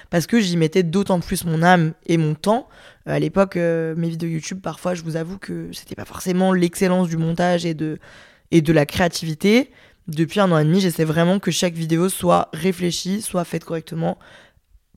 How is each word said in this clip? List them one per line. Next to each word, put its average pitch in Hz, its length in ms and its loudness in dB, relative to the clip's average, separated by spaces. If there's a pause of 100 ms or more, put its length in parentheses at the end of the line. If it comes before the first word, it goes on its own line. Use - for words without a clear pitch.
parce 170 160 0
que 233 140 2
j'y 175 180 0
mettais 165 240 4
d'autant 180 380 0
plus 175 260 -6
mon 160 160 0
âme 170 320 4 (140)
et 170 100 2
mon 156 160 0
temps. 220 340 -2 (400)
Euh, 151 60 -4
à 147 60 0
l'époque, 190 360 0
euh, 165 400 -2
mes 170 140 -2
vidéos 165 200 -6
YouTube, 165 320 -8
parfois, 180 340 -6
je 165 80 -10
vous 160 120 -6
avoue 165 220 -6
que 170 360 -10
c'était - 200 -16
pas - 120 -12
forcément 185 480 0
l'excellence 180 540 2
du 165 100 -4
montage 170 500 0
et 160 80 -2
de, 156 240 -6 (500)
et 170 120 6
de 156 120 2
la 147 140 4
créativité. 190 840 2 (380)
Depuis 160 320 -2
un 190 120 4
an 160 60 4
et 151 80 4
demi, 175 160 4
j'essaie 165 220 0
vraiment 170 340 2
que 185 140 -2
chaque 170 240 -2
vidéo 165 340 0
soit 175 420 0
réfléchie, 180 680 -4
soit 175 240 -4
faite - 180 -8
correctement. 165 540 -6 (800)